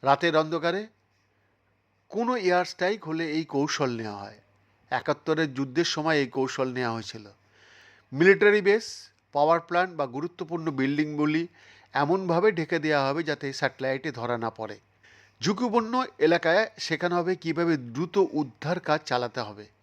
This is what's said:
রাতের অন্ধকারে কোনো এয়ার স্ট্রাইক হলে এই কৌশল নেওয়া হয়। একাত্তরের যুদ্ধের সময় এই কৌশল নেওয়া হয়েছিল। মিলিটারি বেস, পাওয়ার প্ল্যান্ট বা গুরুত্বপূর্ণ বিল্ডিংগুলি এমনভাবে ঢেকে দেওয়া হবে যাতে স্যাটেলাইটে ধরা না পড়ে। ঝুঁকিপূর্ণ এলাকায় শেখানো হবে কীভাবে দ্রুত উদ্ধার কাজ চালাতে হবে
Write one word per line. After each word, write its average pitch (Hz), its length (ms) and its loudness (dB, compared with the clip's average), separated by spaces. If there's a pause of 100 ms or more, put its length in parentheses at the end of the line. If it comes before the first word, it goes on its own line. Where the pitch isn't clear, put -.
রাতের 143 340 2
অন্ধকারে 165 460 0 (1300)
কোনো 233 220 -2 (140)
এয়ার 180 260 4
স্ট্রাইক 202 360 -2
হলে 160 160 -2 (120)
এই 160 80 -2
কৌশল 143 460 -2 (100)
নেওয়া 104 220 -8
হয়। 107 160 -16 (520)
একাত্তরের 151 680 -2
যুদ্ধের 139 380 -2
সময় 156 280 0
এই 131 140 -2
কৌশল 131 400 -2
নেওয়া 123 200 -2
হয়েছিল। 110 280 -12 (880)
মিলিটারি 196 560 6
বেস, 214 180 2 (480)
পাওয়ার 156 340 4
প্ল্যান্ট 180 280 0
বা 147 100 -2
গুরুত্বপূর্ণ 160 640 -6
বিল্ডিংগুলি 151 760 0 (500)
এমনভাবে 175 540 2 (100)
ঢেকে 165 260 -2
দেওয়া 147 240 2
হবে 143 140 -2
যাতে 147 300 -4
স্যাটেলাইটে 135 600 -4
ধরা 120 320 -4
না 113 60 -2
পড়ে। 107 260 -12 (640)
ঝুঁকিপূর্ণ 220 520 0 (340)
এলাকায় 170 360 4 (160)
শেখানো 175 380 -2
হবে 175 160 0 (100)
কীভাবে 165 320 0 (200)
দ্রুত 165 220 -4 (240)
উদ্ধার 151 380 -4 (100)
কাজ 151 120 2 (100)
চালাতে 123 300 -2
হবে 104 260 -10 (160)